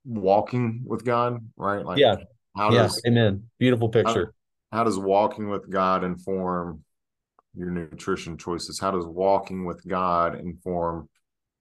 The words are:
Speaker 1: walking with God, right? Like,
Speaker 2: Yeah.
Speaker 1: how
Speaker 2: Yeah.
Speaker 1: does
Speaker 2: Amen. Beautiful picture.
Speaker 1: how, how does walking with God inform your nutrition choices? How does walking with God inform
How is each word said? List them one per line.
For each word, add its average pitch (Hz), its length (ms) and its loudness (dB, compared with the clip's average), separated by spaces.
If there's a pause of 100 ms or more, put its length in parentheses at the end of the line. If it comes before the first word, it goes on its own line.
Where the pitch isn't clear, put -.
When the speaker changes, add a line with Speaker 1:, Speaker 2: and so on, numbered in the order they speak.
Speaker 1:
walking 113 800 0
with 113 200 -6
God, 120 340 2 (160)
right? 101 300 -4
Like, 92 140 -2
Speaker 2:
Yeah. 110 180 6 (380)
Speaker 1:
how 107 160 2
Speaker 2:
Yeah. 117 120 6
Speaker 1:
does - 220 -2
Speaker 2:
Amen. 113 440 4 (100)
Beautiful 120 300 4
picture. 110 440 2 (380)
Speaker 1:
how, 107 80 -2
how 117 40 4
does 101 160 0
walking 104 500 2
with 95 200 -6
God 92 340 2
inform 90 800 -4 (680)
your 90 180 -6
nutrition 82 680 -6
choices? 82 420 -8
How 95 120 -2
does 90 140 -2
walking 92 580 -2
with 87 240 -10
God 87 520 0
inform 85 680 -6 (540)